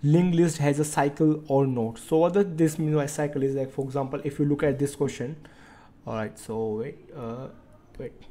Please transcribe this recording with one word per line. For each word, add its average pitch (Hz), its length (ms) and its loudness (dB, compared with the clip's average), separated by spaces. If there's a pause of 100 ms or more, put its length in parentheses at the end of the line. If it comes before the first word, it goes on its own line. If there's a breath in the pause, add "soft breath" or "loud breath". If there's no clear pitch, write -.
linked 170 340 4
list 165 200 4
has 143 220 2
a 151 80 2
cycle 151 640 2
or 139 180 4
not. 117 320 -2
So - 180 -2
what 170 160 4
does 202 220 4
this 156 240 2
mean 151 160 0
by 147 100 2
cycle 147 380 -4
is, 135 120 0
like, 131 160 -4
for 135 140 -4
example, 135 400 -4
if 143 140 -6
you 147 80 2
look 143 160 2
at 139 160 2
this 139 180 -2
question, 139 400 -4 (720 loud breath)
all 117 80 -6
right, 107 240 -6
so 110 380 -6
wait, 120 200 -8 (180)
uh, 123 340 -10 (500)
wait. 127 160 -12 (160)